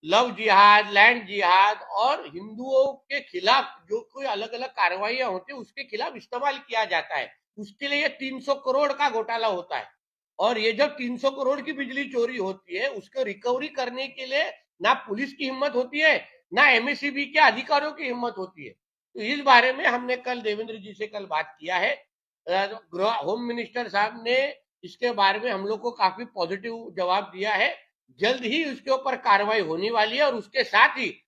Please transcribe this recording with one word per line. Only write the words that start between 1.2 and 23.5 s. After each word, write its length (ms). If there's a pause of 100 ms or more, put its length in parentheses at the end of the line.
जिहाद 540
और 460
हिंदुओं 680
के 260
खिलाफ 720
जो 240
कोई 120
अलग-अलग 440
कार्रवाइयां 640
होती 220
है, 60
उसके 240
खिलाफ 320
इस्तेमाल 420
किया 280
जाता 300
है। 220 (200)
उसके 300
लिए 200
तीन 320
सौ 160
करोड़ 380
का 160
घोटाला 380
होता 300
है 120 (500)
और 180
ये 140
जब 160
तीन 300
सौ 140
करोड़ 300
की 120
बिजली 360
चोरी 280
होती 380
है, 140
उसको 340
रिकवरी 440
करने 400
के 180
लिए 280 (280)
ना 120
पुलिस 400
की 120
हिम्मत 300
होती 240
है, 280 (260)
ना 160
एमएसईबी 560
के 140
अधिकारियों 520
की 120
हिम्मत 340
होती 280
है। 60 (420)
तो 60
इस 200
बारे 340
में 120
हमने 320
कल 240
देवेंद्र 340
जी 180
से 140
कल 180
बात 340
किया 180
है। 180 (520)
अ, 340 (140)
गृह, 160
होम 320
मिनिस्टर 460